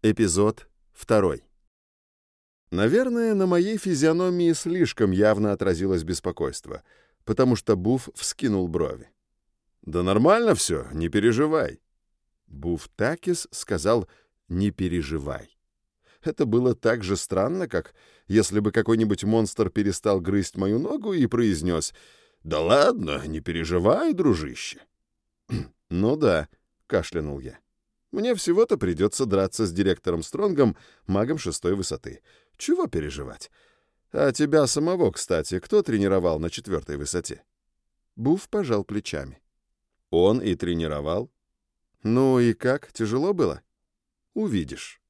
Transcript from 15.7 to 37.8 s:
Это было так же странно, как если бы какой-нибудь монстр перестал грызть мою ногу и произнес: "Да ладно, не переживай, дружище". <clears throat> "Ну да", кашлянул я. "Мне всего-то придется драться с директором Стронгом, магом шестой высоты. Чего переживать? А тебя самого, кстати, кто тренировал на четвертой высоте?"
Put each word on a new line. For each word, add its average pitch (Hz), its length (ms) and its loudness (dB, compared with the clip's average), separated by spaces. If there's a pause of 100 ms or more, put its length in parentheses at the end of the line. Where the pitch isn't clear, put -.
Это - 240 -2
было 120 300 2
так - 260 0
же 95 140 -2
странно, 127 540 -2
как - 240 -6 (340)
если 104 320 2
бы 104 140 0
какой-нибудь 110 500 2
монстр 110 460 0
перестал 101 500 0
грызть 95 380 -2
мою 101 220 0
ногу 214 340 -4
и 143 140 2
произнес: 90 680 0 (500)
"Да 78 160 -2
ладно, 90 680 2
не 78 140 -6
переживай, 90 760 0
дружище". 90 680 -2 (680)
<clears throat> - 420 -10
"Ну 104 280 0
да", 87 320 2 (380)
кашлянул 76 520 -4
я. - 180 -14 (540)
"Мне 240 240 0
всего-то 180 420 2
придется 101 480 0
драться 98 400 0
с 87 60 -4
директором 87 500 0
Стронгом, 143 560 2 (300)
магом 117 320 0
шестой 87 340 -4
высоты. - 480 -8 (360)
Чего 349 280 0
переживать? 71 640 -8 (640)
А 143 200 2
тебя 147 360 2
самого, 156 440 0
кстати, 90 480 -4
кто - 220 2
тренировал 95 580 2
на 82 120 -4
четвертой 76 460 -6
высоте?" 82 460 -6 (720)